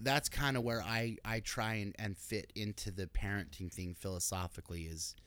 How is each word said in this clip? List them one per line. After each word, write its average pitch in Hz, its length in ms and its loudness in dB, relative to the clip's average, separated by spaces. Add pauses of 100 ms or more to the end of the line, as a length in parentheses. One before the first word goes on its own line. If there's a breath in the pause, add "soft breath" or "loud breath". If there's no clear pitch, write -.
that's 135 260 6
kinda 135 320 4
where 117 220 2
I, 113 420 2
I 113 140 0
try 110 360 0
and, 101 260 -2
and 101 180 -2
fit - 380 -4
into 104 340 -2
the 92 160 -2
parenting 95 640 0
thing 90 220 -4
philosophically 90 920 -2
is, 80 280 -6 (120 soft breath)